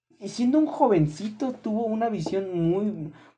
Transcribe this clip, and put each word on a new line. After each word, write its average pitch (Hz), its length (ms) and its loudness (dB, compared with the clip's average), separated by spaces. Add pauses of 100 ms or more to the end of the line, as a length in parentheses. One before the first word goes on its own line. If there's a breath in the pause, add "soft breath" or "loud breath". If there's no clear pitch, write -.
(180)
y 202 120 -10
siendo 247 300 2
un 311 60 4
jovencito, 214 840 0
tuvo 226 360 -4
una 220 200 0
visión 185 500 -4
muy, 170 540 0 (260 soft breath)